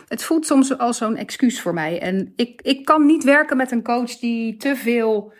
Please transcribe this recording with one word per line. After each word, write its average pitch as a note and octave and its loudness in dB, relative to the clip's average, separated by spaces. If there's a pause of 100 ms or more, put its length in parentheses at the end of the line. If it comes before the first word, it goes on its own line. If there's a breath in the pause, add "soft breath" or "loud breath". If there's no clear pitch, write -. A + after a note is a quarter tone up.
Het - -8
voelt D#4+ 0
soms C4+ 2
als A#3+ -2
zo'n A3 -4
excuus - -2
voor F3 -4
mij. E3 -4
En F#3+ -4
ik, - -4
ik C4+ -2
kan D#4 6
niet D#4 4
werken D4 4
met B3+ -2
een A#3 -2
coach A#3+ -4
die A3+ -4
te C4+ -2
veel A3 0